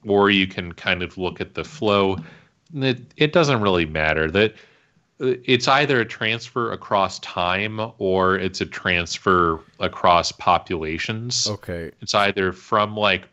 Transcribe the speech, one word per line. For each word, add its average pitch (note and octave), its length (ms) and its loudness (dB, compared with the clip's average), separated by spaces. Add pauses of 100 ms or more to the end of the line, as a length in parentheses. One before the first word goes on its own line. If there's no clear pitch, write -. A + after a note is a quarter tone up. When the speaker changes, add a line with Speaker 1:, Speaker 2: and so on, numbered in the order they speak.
Speaker 1:
or G2+ 240 4
you F#2+ 160 4
can F2+ 280 -8
kind F#2 280 -4
of F2+ 160 -10
look F2 240 -6
at F2+ 140 -10
the G2 80 -6
flow. G2+ 540 0 (580)
It, C3 240 -2 (180)
it D3+ 160 2
doesn't C#3+ 260 4
really F#2 280 2
matter. D#2 420 0
That, G#2+ 240 2 (640)
uh, C3 140 0 (120)
it's B2 220 0
either C#3 320 2
a A2 60 0
transfer A2+ 680 -6
across F#2+ 480 -2
time G2 600 -4 (180)
or F#2+ 380 2
it's F#2 260 -4
a F2+ 60 -4
transfer F2 920 0 (200)
across F2 520 2
populations. F#2 1160 -2
Speaker 2:
Okay. F2 440 -8 (100)
Speaker 1:
It's - 120 -6
either G2 400 2
from, G#2 420 -2
like, G2 380 0